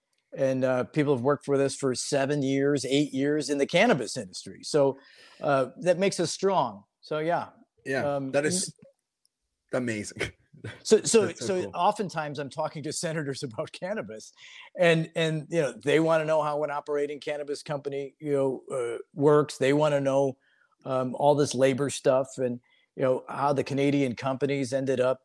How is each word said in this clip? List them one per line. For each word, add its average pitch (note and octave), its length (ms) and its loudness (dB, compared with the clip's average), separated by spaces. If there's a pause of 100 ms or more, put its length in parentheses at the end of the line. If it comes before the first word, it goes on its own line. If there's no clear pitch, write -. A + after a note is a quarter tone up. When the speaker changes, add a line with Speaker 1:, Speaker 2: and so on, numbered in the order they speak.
(360)
Speaker 1:
And, C3 280 0
uh, B2+ 200 2
people D3 300 0
have A#2+ 80 -2
worked C#3 220 0
for C#3 100 0
us C3+ 200 2
for C3 200 -2
seven C#3 480 -2
years, C#3 420 0
eight C3+ 280 2
years C#3+ 380 -2
in C#3+ 80 0
the C#3 80 2
cannabis F3 500 2
industry. F#2+ 460 -12
So, C#3 360 2 (440)
uh, C3+ 240 2 (160)
that E3+ 160 2
makes F#3+ 200 0
us E3 140 0
strong. C3+ 520 0 (180)
So, D#3 160 -6
yeah. D#3 300 -2 (360)
Speaker 2:
Yeah, C3+ 320 -2
Speaker 1:
Um, C3+ 160 -6
Speaker 2:
that C#3+ 140 2
is F3+ 280 -2 (960)
amazing. A#2 500 -4
<laughs> - 100 -6 (500)
Speaker 1:
So, - 200 4
so, G3+ 240 4
Speaker 2:
That's E3+ 120 -8
so B2 80 -6
Speaker 1:
so F#3 160 -2
Speaker 2:
cool. - 100 -8
Speaker 1:
oftentimes E3+ 680 -2
I'm C#3 100 -8
talking D#3 320 -8
to D3 100 -8
senators D#3 500 -6
<laughs> C#3+ 60 -8
about A#2+ 220 -8
cannabis, A2 640 -10 (440)
and, E3 380 4
and, D#3+ 360 -2
you E3+ 100 0
know, D#3+ 120 0 (120)
they D3 160 4
wanna D#3+ 240 2
know D#3 180 2
how D3+ 220 -2
an D3 80 -4
operating D3 480 -4
cannabis D3 420 -8
company, C#3 560 -8
you D3+ 140 -4
know, C3+ 300 0 (140)
uh, A#2 220 -4 (160)
works. D3 420 4
They C3 160 4
wanna D3 280 2
know, C3+ 360 2 (480)
um, B2+ 320 -2
all C#3+ 200 4
this C#3 180 2
labor C3 360 2
stuff C3+ 360 2 (120)
and, B2 200 -2 (380)
you C#3 80 0
know, C3 240 2
how C#3+ 240 0
the C#3 100 2
Canadian C#3 540 2
companies C3+ 560 -2
ended C3+ 260 0
up B2+ 260 2